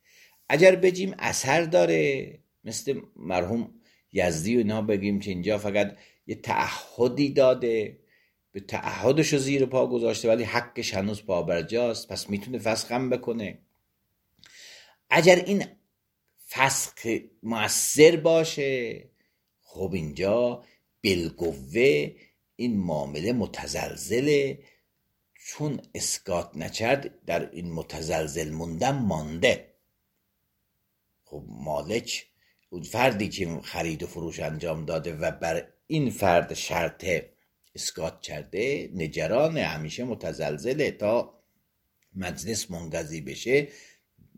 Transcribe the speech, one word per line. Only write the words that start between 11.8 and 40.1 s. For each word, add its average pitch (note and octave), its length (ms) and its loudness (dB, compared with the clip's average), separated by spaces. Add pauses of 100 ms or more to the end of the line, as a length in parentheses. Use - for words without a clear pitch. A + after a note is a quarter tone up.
پس - 220 -8
می‌تونه G#2+ 300 -6
فسخ A2 320 -2
هم B2+ 180 -2
بکنه. A#2 500 -4 (1500)
اگر F3 260 10
این F3+ 300 0 (840)
فسخ - 580 0 (360)
مؤثر A#2 720 6
باشه، D3+ 880 0 (580)
خب F2+ 320 -6
اینجا G2 720 -2 (400)
بالقوه F2 1080 0 (440)
این A#2 220 -2
معامله D#2 560 -2
متزلزله، A#2+ 1300 -2 (720)
چون - 480 -8 (140)
اسقاط - 640 -6
نکرد A2+ 680 -2
در E2+ 260 -2
این F2 200 -10
متزلزل D#2+ 800 -4
موندن E2 420 -2
مانده. F2 800 0 (1500)
خب D2 240 -16
مالک، D2+ 800 -6 (420)
اون F2 140 -12
فردی A2 460 0
که E2+ 340 -4
خرید E2 400 -6
و - 40 -8
فروش E2 320 -8
انجام D#2+ 460 -4
داده E2 280 -4
و D#2+ 180 -4
بر E2 360 -4 (200)
این D3 220 0
فرد F2 440 4
شرط - 520 -4 (720)
اسقاط - 460 -8
کرده F#2+ 720 -6
نگرانه، F#2+ 720 0
همیشه D#2 400 -6
متزلزله، F#2+ 880 -4